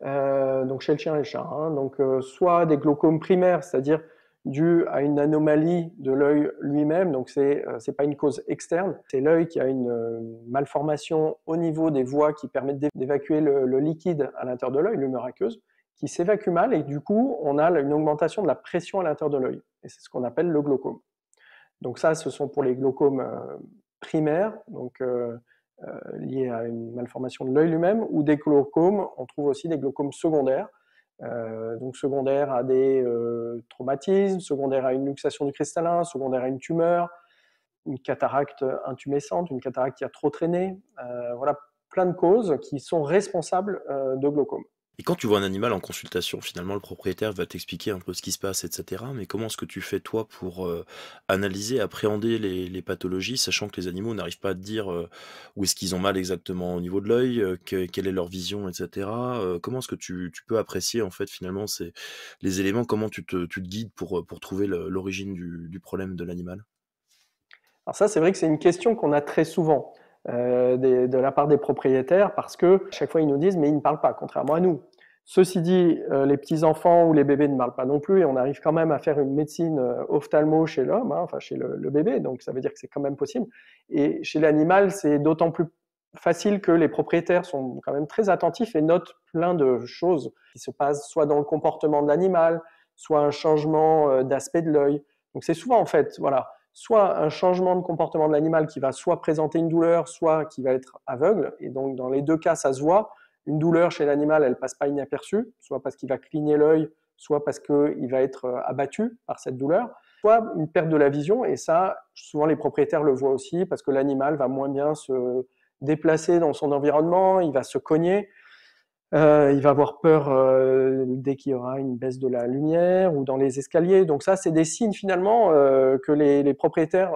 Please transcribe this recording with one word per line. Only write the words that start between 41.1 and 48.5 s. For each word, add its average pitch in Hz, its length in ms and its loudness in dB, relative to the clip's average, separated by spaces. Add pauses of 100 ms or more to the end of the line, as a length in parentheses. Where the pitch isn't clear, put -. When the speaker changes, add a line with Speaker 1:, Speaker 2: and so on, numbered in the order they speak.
Speaker 1:
voilà, 143 220 -2 (320)
plein 185 160 0
de 180 80 0
causes 180 480 2
qui 139 200 -10
sont 165 220 -4
responsables, 185 840 -2
euh, 135 280 -4
de 135 100 -2
glaucome. 143 360 -2 (340)
Speaker 2:
Et - 60 -20
quand - 120 -2
tu - 120 -6
vois 104 120 4
un 98 40 0
animal 98 300 -2
en 92 80 -2
consultation, - 580 -8
finalement, 90 340 -10
le 101 60 -6
propriétaire 98 540 -6
va 90 120 -6
t'expliquer - 460 -10
un 95 80 -8
peu 90 140 -10
ce - 80 -10
qui 92 100 -12
se - 80 -8
passe, 95 240 -6